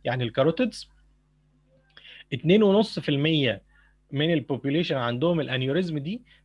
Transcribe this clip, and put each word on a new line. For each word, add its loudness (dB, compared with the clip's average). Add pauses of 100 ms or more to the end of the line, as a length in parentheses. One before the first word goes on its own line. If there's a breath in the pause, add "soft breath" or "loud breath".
يعني -2
الكاروتيدز. 0 (1400 loud breath)
اتنين 4
ونص 2
في -4
المية 0 (500 soft breath)
من 0
البوبيوليشن -2
عندهم 0
الانيوريزم -2
دي. -8 (240 soft breath)